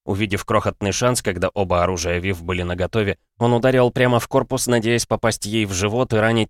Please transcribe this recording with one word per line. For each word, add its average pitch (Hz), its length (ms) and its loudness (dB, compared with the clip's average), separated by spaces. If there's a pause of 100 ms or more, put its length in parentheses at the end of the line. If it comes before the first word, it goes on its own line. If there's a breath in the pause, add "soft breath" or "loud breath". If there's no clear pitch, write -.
Увидев 98 340 -2
крохотный 101 480 0
шанс, 123 300 0
когда 90 280 -2
оба 90 340 0
оружия 87 340 -2
Вив 87 240 -4
были 90 220 -4
наготове, 95 560 -2 (180)
он 120 160 2
ударил 123 380 4
прямо 123 280 2
в - 80 -6
корпус, 131 380 0
надеясь 117 400 0
попасть 110 400 -2
ей 107 200 0
в 98 80 -4
живот 104 400 0
и 110 40 2
ранить 113 320 2